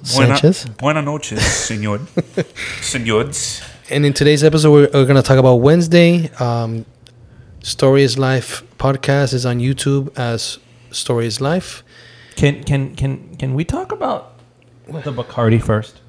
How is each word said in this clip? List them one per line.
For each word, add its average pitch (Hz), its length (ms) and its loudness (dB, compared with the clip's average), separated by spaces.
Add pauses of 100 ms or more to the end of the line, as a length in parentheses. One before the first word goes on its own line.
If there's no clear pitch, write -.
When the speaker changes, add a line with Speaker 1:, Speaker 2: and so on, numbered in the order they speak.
(140)
Speaker 1:
Buena-, 131 240 4
Speaker 2:
Sanchez. 165 260 2 (140)
Speaker 1:
buena 151 240 -2
noches, 143 380 -6
señor. 107 580 -4
Speaker 2:
<laughs> - 800 -8
Speaker 1:
Señors. 113 800 -4 (280)
Speaker 2:
And 147 160 2
in 143 80 2
today's 147 280 2
episode, 156 300 4
we're, 143 200 6
we're 139 140 4
gonna 135 160 4
talk 131 160 4
about 127 180 6
Wednesday. 165 760 4 (100)
Um, 117 460 -4 (760)
Story 139 400 2
is 123 160 0
Life 131 440 -4 (160)
podcast 139 560 -2
is 123 100 -4
on 123 160 -2
YouTube 139 580 -2
as 117 400 -6 (320)
Story 117 360 -4
is 107 140 -6
Life. 156 440 -4 (520)
Speaker 3:
Can, 143 280 0
can, 139 320 -4
can, 135 400 -6
can 131 180 -4
we 151 100 -2
talk 359 280 -6
about - 460 -8 (480)
the 147 260 -10
Bacardi 117 500 0
first? - 460 -4